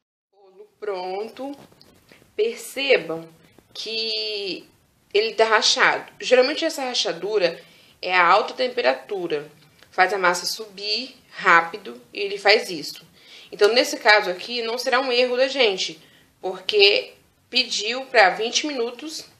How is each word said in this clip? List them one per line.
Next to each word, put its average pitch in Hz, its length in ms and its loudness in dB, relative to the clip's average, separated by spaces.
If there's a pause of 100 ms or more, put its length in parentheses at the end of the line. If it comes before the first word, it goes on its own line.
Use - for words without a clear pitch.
(300)
Bolo 196 380 -20 (100)
pronto. 208 720 -6 (840)
Percebam 214 880 0 (460)
que 214 920 -8 (480)
ele 214 200 0
tá 226 100 4
rachado. 220 760 2
Geralmente, 269 440 2
essa 311 180 -4
rachadura 190 760 -2 (440)
é 180 120 -2
a 180 120 6
alta 202 260 4
temperatura. 202 1000 -4 (400)
Faz 185 220 2
a 202 60 -2
massa 180 280 2
subir 214 680 -8 (220)
rápido 190 600 2 (120)
e - 60 -12
ele 202 180 -4
faz 214 320 2
isso. - 380 -12 (440)
Então, 208 220 2
nesse 285 260 0
caso 208 320 4
aqui, 240 320 -8
não 226 140 -6
será 254 240 0
um 269 100 -4
erro 247 260 0
da 262 120 2
gente, 208 500 -2 (420)
porque 196 760 2 (340)
pediu 240 580 -4
pra 208 240 6
vinte 220 360 -4
minutos 269 720 -8